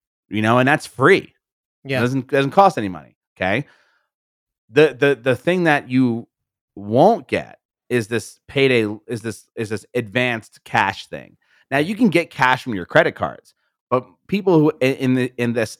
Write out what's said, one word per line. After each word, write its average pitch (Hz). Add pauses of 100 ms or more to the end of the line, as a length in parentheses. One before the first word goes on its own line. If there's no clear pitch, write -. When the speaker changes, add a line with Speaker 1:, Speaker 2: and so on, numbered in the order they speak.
(280)
Speaker 1:
you 107
know, 113
and 127
that's 151
free. 147 (500)
Speaker 2:
Yeah. 135
Speaker 1:
It -
doesn't, 127
doesn't 139
cost 196
any 107
money. 73 (200)
Okay. 101 (1040)
The, 135
the, 143
the 123
thing 175
that 147
you 123 (460)
won't 131
get 69 (300)
is 117
this -
payday, 127 (200)
is 117
this, 110 (100)
is 113
this 107 (100)
advanced 120
cash 98
thing. 58 (340)
Now 135
you 170
can 214
get 165
cash 127
from 120
your 87
credit 160
cards, - (360)
but 127 (220)
people 185
who 151
in, 131
in 127
the, 127
in 120
this, 113